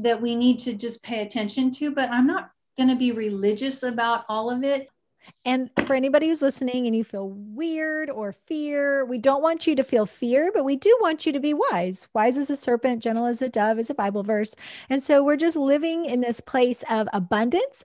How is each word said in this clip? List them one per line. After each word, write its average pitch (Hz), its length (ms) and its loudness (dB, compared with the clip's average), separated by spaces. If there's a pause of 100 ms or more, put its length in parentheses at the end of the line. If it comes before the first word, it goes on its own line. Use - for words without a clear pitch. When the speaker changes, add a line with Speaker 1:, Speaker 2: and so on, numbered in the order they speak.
Speaker 1:
that 226 180 2
we 233 160 -2
need 247 220 4
to 240 160 -6
just 226 280 -10
pay 226 200 -6
attention 233 480 -2
to, 294 240 -6
but 262 160 -2
I'm 247 160 4
not 370 240 -2 (260)
gonna 262 180 4
be 247 160 0
religious 214 720 -2
about 233 460 -2
all 220 220 -4
of 247 140 -4
it. 269 220 -2 (580)
Speaker 2:
And 254 260 -2 (160)
for 269 80 2
anybody 277 340 2
who's 320 140 0
listening 254 440 -2
and 226 100 0
you 226 80 -2
feel 196 240 -10
weird 311 800 -6
or 208 220 -8
fear, 285 720 -2
we 247 140 -4
don't 269 240 4
want 320 240 2
you 320 100 4
to 262 80 2
feel 214 220 2
fear, 262 460 2
but 311 120 2
we 277 120 0
do 415 240 6
want 320 260 0
you 311 60 0
to 277 80 -2
be 294 140 0
wise. 190 600 -2
Wise 233 240 4
as 277 120 -2
a 285 60 -2
serpent, 240 460 -2
gentle 233 240 0
as 240 160 -2
a 254 60 -2
dove 220 300 0
is 233 120 -4
a 277 40 -4
Bible 202 280 -2
verse. 208 320 -2 (340)
And 262 140 0
so 285 200 6
we're 294 140 4
just 320 200 0
living 302 500 0
in 247 160 0
this 240 180 -4
place 247 500 0
of 220 220 0
abundance. 233 720 -2